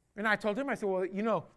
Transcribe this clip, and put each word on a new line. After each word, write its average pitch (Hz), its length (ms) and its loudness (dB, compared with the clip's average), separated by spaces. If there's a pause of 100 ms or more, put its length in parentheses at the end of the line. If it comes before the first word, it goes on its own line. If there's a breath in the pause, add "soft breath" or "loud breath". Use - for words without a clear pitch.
(160)
And 208 120 0
I 208 80 4
told 208 220 0
him, 277 100 -2
I 247 60 0
said, 208 140 -2
"Well, 185 180 0
you 196 160 -4
know 214 220 0 (120)